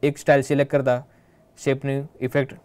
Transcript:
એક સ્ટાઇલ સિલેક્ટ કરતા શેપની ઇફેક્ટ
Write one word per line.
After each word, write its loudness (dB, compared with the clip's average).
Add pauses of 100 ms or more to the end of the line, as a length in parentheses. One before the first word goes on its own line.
એક 0
સ્ટાઇલ 4
સિલેક્ટ 0
કરતા 2 (640)
શેપની -2 (280)
ઇફેક્ટ -2 (100)